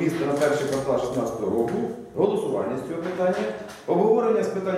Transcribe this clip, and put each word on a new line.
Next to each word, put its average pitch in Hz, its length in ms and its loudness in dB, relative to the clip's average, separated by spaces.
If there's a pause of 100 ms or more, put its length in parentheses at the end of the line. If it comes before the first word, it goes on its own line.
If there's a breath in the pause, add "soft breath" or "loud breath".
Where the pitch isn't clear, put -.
міста 156 300 0
на - 20 0
перший 143 360 2
квартал 131 360 0
шістнадцятого 113 520 -2
року, - 200 0 (380)
голосування - 640 0
з - 100 -8
цього 170 200 -6
питання, 185 360 0 (420)
обговорення 220 560 4
з - 40 0
питань 185 300 -2